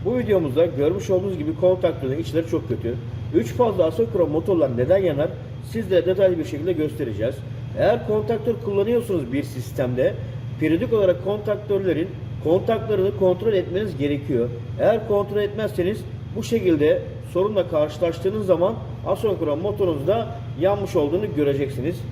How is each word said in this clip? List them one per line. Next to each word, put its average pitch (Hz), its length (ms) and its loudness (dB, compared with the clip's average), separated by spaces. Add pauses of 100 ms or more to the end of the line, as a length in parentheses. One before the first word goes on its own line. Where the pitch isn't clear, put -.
Bu 240 140 0
videomuzda 175 480 4
görmüş 160 440 0
olduğunuz 185 280 2
gibi 151 180 -2
kontaktörün 170 640 2
içleri 160 280 -2
çok 156 220 -2
kötü. 117 260 -2 (400)
Üç 226 180 2
fazla 196 320 4
asenkron 175 460 2
motorlar 156 460 2
neden 147 220 4
yanar? 160 320 0 (400)
Sizlere 185 360 2
detaylı 185 320 4
bir 151 60 -2
şekilde 160 280 -4
göstereceğiz. 131 640 -2 (440)
Eğer 214 280 2
kontaktör 214 480 0 (100)
kullanıyorsunuz 202 680 0
bir 143 100 0
sistemde, 131 720 -2 (460)
periyodik 175 320 2
olarak 190 320 4
kontaktörlerin 196 840 0 (360)
kontaklarını 196 720 2
kontrol 190 340 2
etmeniz 180 460 -2
gerekiyor. 139 500 0 (320)
Eğer 220 280 2
kontrol 202 320 0
etmezseniz 208 640 -2 (320)
bu 220 60 -4
şekilde 175 600 2 (300)
sorunla 190 360 2
karşılaştığınız 170 760 0
zaman 180 280 4 (320)
asenkron 165 520 0
motorunuzda 190 680 0 (320)
yanmış 196 360 0
olduğunu 170 400 0
göreceksiniz. 139 600 0 (160)